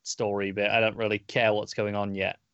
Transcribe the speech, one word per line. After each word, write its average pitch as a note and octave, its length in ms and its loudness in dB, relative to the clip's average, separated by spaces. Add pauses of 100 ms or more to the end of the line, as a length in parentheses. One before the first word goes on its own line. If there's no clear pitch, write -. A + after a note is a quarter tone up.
story G2+ 480 -2
bit. G#2 200 2
I A2+ 80 4
don't A2 180 2
really A2 220 0
care A2+ 340 2
what's - 200 -2
going G#2 220 -2
on G2+ 200 -2
yet." F#2+ 220 -2 (160)